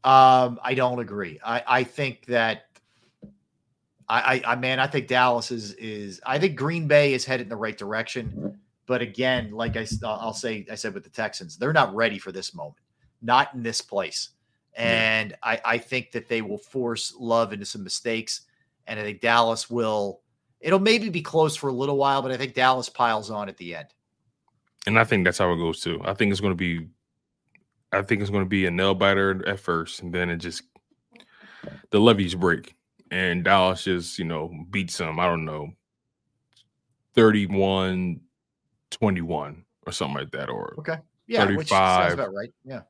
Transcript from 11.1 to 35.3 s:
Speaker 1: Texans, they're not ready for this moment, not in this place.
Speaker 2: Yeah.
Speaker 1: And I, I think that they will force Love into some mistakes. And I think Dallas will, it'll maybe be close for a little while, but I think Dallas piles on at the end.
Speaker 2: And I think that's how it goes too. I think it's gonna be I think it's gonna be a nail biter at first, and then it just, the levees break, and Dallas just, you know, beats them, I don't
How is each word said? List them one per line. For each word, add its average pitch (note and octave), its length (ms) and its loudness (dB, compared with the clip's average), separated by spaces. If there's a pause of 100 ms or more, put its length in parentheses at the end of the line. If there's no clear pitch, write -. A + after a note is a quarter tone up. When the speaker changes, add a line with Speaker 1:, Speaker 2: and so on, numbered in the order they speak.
Speaker 1:
Texans, F#2+ 480 -8
they're C#3 160 -2
not A#2 200 4
ready A2 240 0
for F#2+ 140 -12
this F#2 220 -10
moment, D2+ 240 -14 (420)
not B2 320 2
in B2+ 100 -10
this A2+ 200 -4
place. - 480 -6 (440)
Speaker 2:
Yeah. A#2 100 -4
Speaker 1:
And A2 580 2
I, A2+ 200 -2
I A#2 160 0
think B2 340 -6
that A2+ 160 -8
they A#2 120 0
will G#2 160 -8
force A#2 600 -6
Love A2+ 340 2
into G2+ 140 -10
some G#2 180 -10
mistakes. A2+ 580 -4 (440)
And G#2+ 120 -8
I G#2+ 40 -6
think G#2 180 -8
Dallas A#2 480 4
will, G#2+ 520 -2 (400)
it'll F3+ 180 2
maybe A3 320 2
be E3+ 100 -2
close D#3 340 2
for C#3+ 140 -6
a C3 40 -2
little C#3 260 -2
while, C#3 240 2
but C3 80 -6
I B2+ 80 -4
think C3 160 -6
Dallas B2+ 340 2
piles A2 420 0
on G#2 200 -8
at - 80 -18
the E2+ 160 -12
end. D2+ 140 -14 (960)
Speaker 2:
And G#2+ 120 4
I A2+ 60 6
think G2 200 2
that's F2 140 2
how F2+ 140 2
it E2 60 0
goes E2 220 -2
too. E2 240 -6
I G2 100 -2
think G2+ 160 2
it's G2 100 0
gonna G2 140 0
be E2+ 320 -4 (1080)
I G2 100 0
think G2+ 180 -2
it's G2 100 -4
gonna G2 140 0
be F#2 220 0
a F2 40 0
nail F#2+ 240 2
biter G2 540 2
at G2 120 -4
first, E2 420 -4
and F2 100 -10
then F2 160 0
it E2+ 100 -4
just, E2+ 240 -10 (1300)
the G#2 100 4
levees G2+ 340 6
break, F2 400 0 (360)
and F2+ 340 -2
Dallas F#2 400 4
just, F2 340 -4
you F2+ 60 -4
know, E2 280 -4 (180)
beats F#2+ 280 -6
them, D#2+ 220 -4
I F2+ 60 2
don't E2 180 0